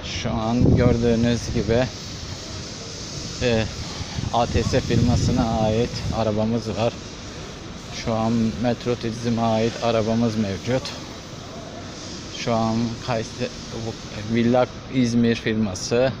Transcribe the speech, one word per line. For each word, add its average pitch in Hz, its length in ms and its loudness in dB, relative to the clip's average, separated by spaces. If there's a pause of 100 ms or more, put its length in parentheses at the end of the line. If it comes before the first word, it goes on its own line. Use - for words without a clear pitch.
Şu - 280 -4
an 117 440 4
gördüğünüz 120 760 4
gibi, 113 300 2 (1600)
e, 117 220 4 (720)
A 117 120 4
T 117 180 2
S 131 160 2
firmasına 120 680 4 (200)
ait 110 240 2 (280)
arabamız 110 520 0
var. 107 240 0 (1120)
Şu 117 80 0
an 113 200 2 (300)
Metro 120 320 0
Turizm'e 113 460 -2
ait 113 320 2 (100)
arabamız 113 520 2
mevcut. 107 480 0 (1500)
Şu 117 160 0
an 113 220 2 (320)
Kayse-, 117 420 -4 (840)
Villa 120 320 6 (280)
İzmir 117 420 4
firması. 110 840 0